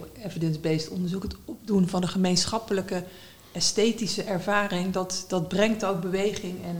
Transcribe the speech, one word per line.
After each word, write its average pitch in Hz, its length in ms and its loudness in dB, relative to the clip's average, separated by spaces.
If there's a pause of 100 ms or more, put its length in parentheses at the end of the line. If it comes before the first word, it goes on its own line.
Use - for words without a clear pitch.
(240)
evidence-based 160 640 0
onderzoek, 180 340 -2
het 196 220 -6
opdoen 190 440 2
van 180 140 0
een 175 60 2
gemeenschappelijke 185 960 0 (480)
esthetische 220 680 0
ervaring, 190 720 0
dat, 185 360 -2
dat 185 200 0
brengt 214 360 2
ook 185 160 0
beweging 180 640 -2
en, 175 140 -6